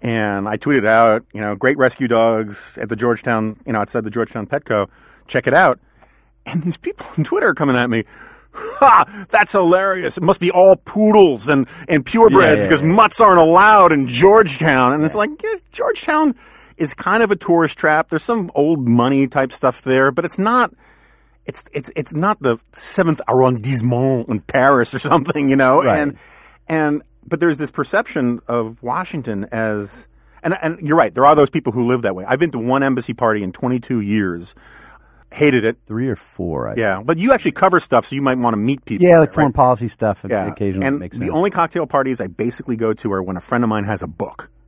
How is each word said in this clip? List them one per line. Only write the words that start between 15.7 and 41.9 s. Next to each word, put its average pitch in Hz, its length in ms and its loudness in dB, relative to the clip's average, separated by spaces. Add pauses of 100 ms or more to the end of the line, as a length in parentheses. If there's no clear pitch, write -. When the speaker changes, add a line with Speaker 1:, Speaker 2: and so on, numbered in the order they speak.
Speaker 1:
Georgetown 311 600 -2 (420)
is 151 160 -6
kind 220 300 -2
of 202 80 0
a 196 60 0
tourist 165 420 -2
trap. 156 320 0
There's 160 120 -4
some 208 320 -4
old 143 320 0
money 127 400 2
type 135 240 -2
stuff - 300 -4
there, 131 320 2
but 165 140 -4
it's - 120 -8
not, 226 360 0 (720)
it's, - 260 -14
it's, 143 240 -10
it's 151 160 -8
not 185 300 -4
the 117 160 0 (140)
seventh - 560 -2
arrondissement 123 1000 0
in 110 120 -4
Paris 131 540 0
or 127 40 -6
something, 147 500 -2
you 135 80 2
know? 135 260 4
Speaker 2:
Right. 147 180 0
Speaker 1:
And, 143 180 -6 (500)
and, 151 340 -2 (260)
but 156 120 -6
there's 160 180 0
this 147 140 -8
perception 135 720 -4
of 117 380 -6
Washington 120 640 -8
as, 107 560 -6 (380)
and, 185 180 -2
and 165 240 -8
you're 151 100 0
right, 120 160 2
there 127 140 0
are 151 80 6
those 147 160 4
people 143 220 -4
who 120 120 -2
live 123 180 0
that 98 120 -2
way. 92 100 -12
I've 127 140 -2
been 160 140 -2
to 123 80 -8
one 131 240 0
embassy 127 300 -4
party 110 280 -2
in 92 80 -8
twenty-two 123 500 -4
years. 98 540 -4 (760)
Hated 131 320 2
it. 113 120 -2 (100)
Speaker 2:
Three 117 220 -6
or 110 60 -6
four, 73 540 -10
I - 80 -10
Speaker 1:
Yeah, 101 280 -2
but 160 140 -2
you 240 140 0
actually 214 180 0
cover 185 300 2
stuff, - 260 0
so - 80 -12
you 139 80 -6
might 127 160 0
wanna 117 200 -2
meet 127 260 -4
people 180 240 0
Speaker 2:
Yeah, 170 100 8
like 151 120 4
Speaker 1:
there, - 40 -20
Speaker 2:
foreign 147 140 2
Speaker 1:
right? 120 80 -4
Speaker 2:
policy 127 320 2
stuff - 400 -4
Speaker 1:
Yeah. 98 180 -4
Speaker 2:
occasionally 95 400 -4
Speaker 1:
And 139 140 -4
Speaker 2:
makes 92 180 -14
Speaker 1:
the 127 80 -6
Speaker 2:
sense. 156 80 -6
Speaker 1:
only 185 160 0
cocktail 170 380 -4
parties 131 320 -2